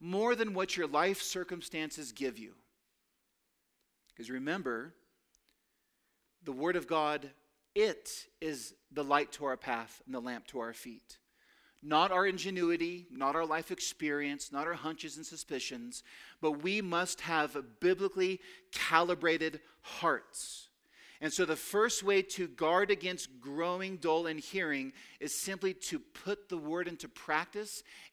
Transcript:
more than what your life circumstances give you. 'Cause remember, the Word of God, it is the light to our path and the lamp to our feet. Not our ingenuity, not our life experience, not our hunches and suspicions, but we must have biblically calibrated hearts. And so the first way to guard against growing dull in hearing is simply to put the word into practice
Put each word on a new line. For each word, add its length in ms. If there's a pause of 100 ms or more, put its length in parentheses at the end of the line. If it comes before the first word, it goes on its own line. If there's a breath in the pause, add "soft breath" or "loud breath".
more 340
than 200
what 220
your 100
life 360
circumstances 920
give 260
you. 160 (1600)
'Cause 140
remember, 640 (1500)
the 100
Word 240
of 100
God, 480 (400)
it 540 (120)
is 340 (160)
the 140
light 280
to 120
our 120
path 500
and 80
the 60
lamp 280
to 120
our 120
feet. 460 (640 soft breath)
Not 300
our 140
ingenuity, 840
not 260
our 100
life 240
experience, 800
not 140
our 80
hunches 420
and 100
suspicions, 760 (380 loud breath)
but 220
we 200
must 400
have 580
biblically 600 (300 loud breath)
calibrated 920 (180 soft breath)
hearts. 840 (540 loud breath)
And 120
so 120
the 120
first 480
way 180
to 240
guard 460
against 480
growing 560
dull 320
in 100
hearing 540 (260 loud breath)
is 160
simply 400
to 240
put 500
the 80
word 300
into 220
practice 760 (300 loud breath)